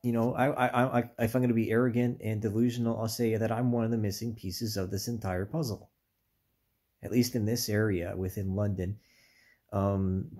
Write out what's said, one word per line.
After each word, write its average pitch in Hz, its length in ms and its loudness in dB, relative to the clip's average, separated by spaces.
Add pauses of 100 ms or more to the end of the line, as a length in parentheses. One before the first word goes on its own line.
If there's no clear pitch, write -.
you 120 100 2
know, 117 220 2
I, 131 140 2
I, 127 180 2
I, 123 320 2
I, 117 120 -2 (100)
if 113 140 0
I'm 127 60 4
gonna 123 140 4
be 113 160 2
arrogant 120 520 2
and 110 200 -2
delusional, 117 580 0
I'll 113 80 -2
say 113 280 0
that 110 140 0
I'm 120 220 2
one 117 120 2
of 113 60 0
the 117 60 0
missing 107 380 -2
pieces 107 420 -6
of 95 140 -2
this 101 180 -4
entire 98 380 -2
puzzle, 117 420 -4 (1120)
at - 80 -8
least 120 260 2
in 107 100 0
this 117 240 -2
area 98 440 0
within 95 400 -4
London, 98 440 -2 (760)
um, 98 540 0 (140)